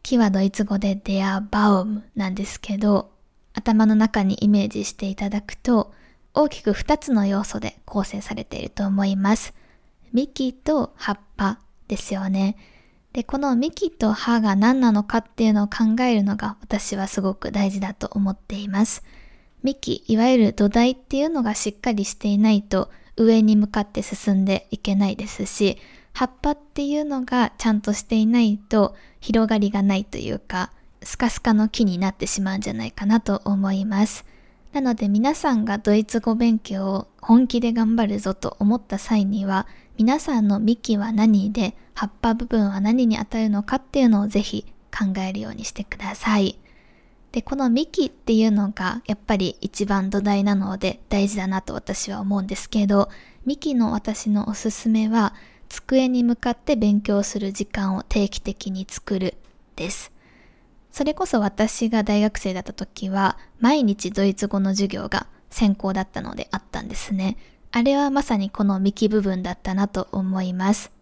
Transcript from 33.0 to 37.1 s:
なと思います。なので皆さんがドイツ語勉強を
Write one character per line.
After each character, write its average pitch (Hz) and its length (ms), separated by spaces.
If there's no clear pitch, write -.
な 220 160
と - 220
思 196 280
い 190 140
ま 208 220
す。 - 180
な 285 100
の 247 120
で 214 160
皆 233 260
さ 294 180
ん 220 120
が 208 120
ド 208 160
イ 214 120
ツ 226 140
語 220 160
勉 233 240
強 190 280
を 190 200